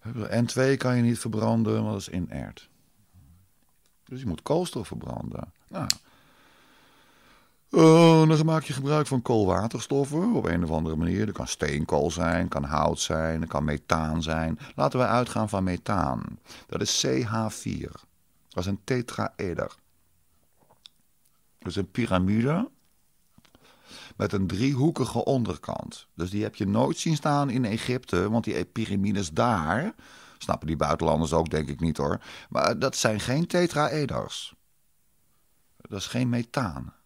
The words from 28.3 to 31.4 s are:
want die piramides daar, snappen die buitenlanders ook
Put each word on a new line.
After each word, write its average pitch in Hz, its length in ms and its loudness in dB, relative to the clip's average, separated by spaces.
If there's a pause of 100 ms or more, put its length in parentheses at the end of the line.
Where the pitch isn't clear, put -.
want 113 140 0
die 92 200 -2
piramides 98 680 -2
daar, 110 640 0 (440)
snappen - 280 -4
die 80 100 -2
buitenlanders 78 560 2
ook 82 180 2